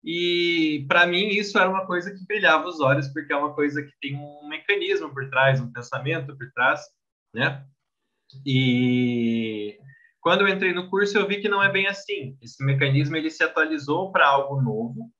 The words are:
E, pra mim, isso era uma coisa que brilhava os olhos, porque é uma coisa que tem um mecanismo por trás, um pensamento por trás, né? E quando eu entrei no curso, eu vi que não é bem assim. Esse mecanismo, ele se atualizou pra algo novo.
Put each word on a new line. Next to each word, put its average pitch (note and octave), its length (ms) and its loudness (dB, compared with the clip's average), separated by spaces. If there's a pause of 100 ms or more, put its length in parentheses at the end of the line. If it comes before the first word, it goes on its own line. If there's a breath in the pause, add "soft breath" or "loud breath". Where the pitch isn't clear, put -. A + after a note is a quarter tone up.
E, E3+ 840 0
pra F3 180 6
mim, F3+ 220 0
isso G3+ 300 0
era F#3 100 6
uma F#3+ 180 -2
coisa F3+ 240 -4
que - 160 -16
brilhava F3 400 2
os E3 140 -6
olhos, C#3 280 2
porque D3+ 240 -6
é D3 40 0
uma C#3+ 180 -2
coisa D3 280 0
que C#3+ 180 -16
tem C#3 160 -8
um D3 320 -14
mecanismo E3+ 640 -2
por C3 160 -8
trás, C3 320 4
um A#2 100 -8
pensamento C3+ 640 -6
por A#2+ 160 -16
trás, C3+ 280 2 (540)
né? C#3 300 -4 (800)
E A#2+ 1300 0 (420 soft breath)
quando F#3 220 2
eu G3 60 4
entrei F#3 240 0
no F3+ 160 -4
curso, G3+ 300 0
eu F#3 80 2
vi G3+ 140 -2
que G#3+ 80 -2
não G3+ 140 2
é G3 80 4
bem F#3+ 160 0
assim. G3 540 -8
Esse B2+ 240 -12
mecanismo, C#3 520 2
ele D#3 140 -2
se - 120 -2
atualizou D#3 680 0
pra D#3 160 2
algo C#3 320 0
novo. A2+ 600 -4